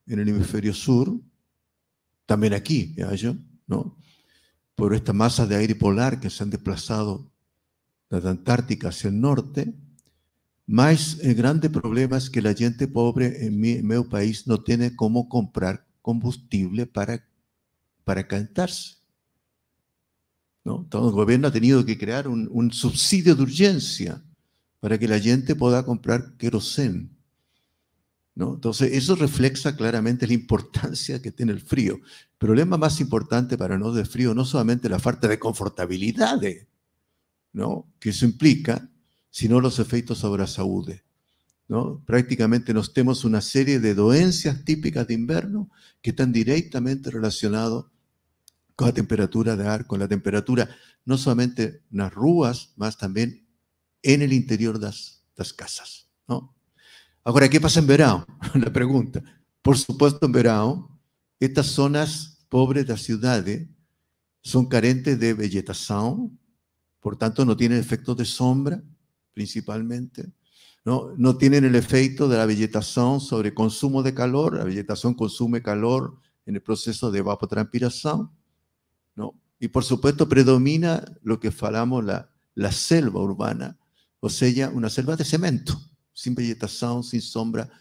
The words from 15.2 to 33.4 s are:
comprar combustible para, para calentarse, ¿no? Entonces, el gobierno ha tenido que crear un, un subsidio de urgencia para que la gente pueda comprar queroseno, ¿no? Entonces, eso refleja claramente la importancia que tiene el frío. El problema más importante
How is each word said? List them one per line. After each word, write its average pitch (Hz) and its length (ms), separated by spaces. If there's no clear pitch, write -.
comprar 98 580
combustible 113 800
para, 117 420
para 95 240
calentarse, - 680
¿no? 120 200
Entonces, 117 260
el 104 60
gobierno 120 340
ha - 20
tenido 123 320
que 104 140
crear 123 320
un, 113 240
un 117 180
subsidio 170 640
de 135 80
urgencia 135 800
para 107 180
que 113 100
la 107 100
gente 127 380
pueda 123 260
comprar 120 540
queroseno, 113 720
¿no? 127 180
Entonces, 127 400
eso 139 240
refleja 139 580
claramente 117 520
la 117 80
importancia - 880
que 117 100
tiene 117 200
el 101 100
frío. 107 320
El - 420
problema 147 400
más 156 240
importante 123 560